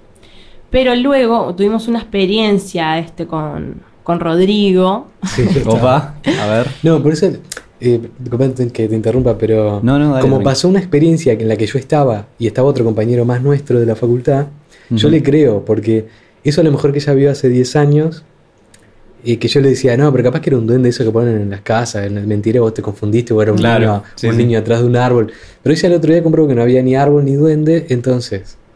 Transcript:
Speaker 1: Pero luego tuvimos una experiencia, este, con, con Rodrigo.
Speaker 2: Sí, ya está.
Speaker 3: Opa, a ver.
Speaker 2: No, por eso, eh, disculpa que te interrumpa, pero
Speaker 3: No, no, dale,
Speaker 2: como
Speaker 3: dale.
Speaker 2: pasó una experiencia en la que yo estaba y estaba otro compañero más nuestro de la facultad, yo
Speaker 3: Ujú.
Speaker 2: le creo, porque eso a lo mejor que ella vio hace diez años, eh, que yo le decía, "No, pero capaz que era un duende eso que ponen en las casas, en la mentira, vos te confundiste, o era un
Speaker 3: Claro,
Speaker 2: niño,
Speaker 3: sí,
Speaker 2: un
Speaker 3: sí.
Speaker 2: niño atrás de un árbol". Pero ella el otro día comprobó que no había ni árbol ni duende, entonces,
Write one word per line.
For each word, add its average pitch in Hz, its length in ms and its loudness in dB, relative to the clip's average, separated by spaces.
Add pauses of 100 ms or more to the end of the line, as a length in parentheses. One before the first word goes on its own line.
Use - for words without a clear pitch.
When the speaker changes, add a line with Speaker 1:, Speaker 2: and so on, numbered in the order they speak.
(680)
Speaker 1:
Pero 254 260 2
luego 240 600 0
tuvimos 214 320 -2
una 233 120 -2
experiencia, 196 1000 -2
este, 165 280 -10
con, 156 540 -8 (220)
con 170 160 -2
Rodrigo. 185 880 0 (180)
Speaker 2:
Sí, 131 200 -2
ya 202 60 0
está. 131 180 0
Speaker 3:
Opa, 127 460 0 (260)
a 104 60 -4
ver. 113 200 0 (160)
Speaker 2:
No, 160 200 2
por 147 100 2
eso, 185 140 0 (540)
eh, 120 180 2 (200)
disculpa 123 280 -2 (240)
que 113 160 -2
te 107 80 -2
interrumpa, 113 420 0
pero 107 460 0
Speaker 3:
No, 131 160 2
no, 147 120 2
dale, 131 100 0
Speaker 2:
como 131 140 2
Speaker 3:
dale. 131 100 0
Speaker 2:
pasó 135 240 0
una 190 100 2
experiencia 156 540 2
en 110 140 -2
la 110 100 0
que 110 80 -2
yo 104 140 -4
estaba 120 480 0 (120)
y 120 80 -2
estaba 127 220 0
otro 127 160 0
compañero 117 400 0
más 123 160 -2
nuestro 139 380 0
de 117 60 2
la 113 100 0
facultad, 127 520 -2 (420)
yo 117 180 0
Speaker 3:
Ujú. 160 80 4
Speaker 2:
le 147 80 2
creo, 139 420 2
porque 110 420 -2 (360)
eso 147 180 0
a - 20 4
lo 156 80 2
mejor 143 220 0
que 143 60 -4
ella 143 140 -2
vio 139 180 4
hace 135 180 0
diez 123 260 0
años, 151 480 0 (1000)
eh, 117 140 -2
que 117 100 -2
yo 139 140 0
le 135 80 4
decía, 127 280 2
"No, 147 140 2
pero - 120 2
capaz 127 180 -2
que - 80 -6
era 135 80 2
un 113 80 -2
duende 123 240 2
eso 123 140 -2
que 110 80 0
ponen 113 300 0
en 101 100 -4
las 98 100 -10
casas, 110 460 -4
en 101 80 -6
la 101 60 -6
mentira, 107 400 0
vos 110 120 0
te 104 80 -8
confundiste, 110 520 -2
o 107 80 2
era 107 100 2
un 95 80 2
Speaker 3:
Claro, 113 220 2
Speaker 2:
niño, 107 220 0 (120)
Speaker 3:
sí, - 120 -4
Speaker 2:
un 113 60 0
Speaker 3:
sí. 117 60 0
Speaker 2:
niño 117 200 2
atrás 117 220 0
de 123 60 2
un 120 80 2
árbol". 120 360 2 (300)
Pero 147 140 2
ella 180 140 0
el 175 60 4
otro 156 160 2
día 165 120 2
comprobó 160 240 2
que 131 80 0
no 117 80 2
había 127 180 4
ni 127 140 2
árbol 143 300 2
ni 139 100 0
duende, 156 540 2
entonces, 120 680 -4 (180)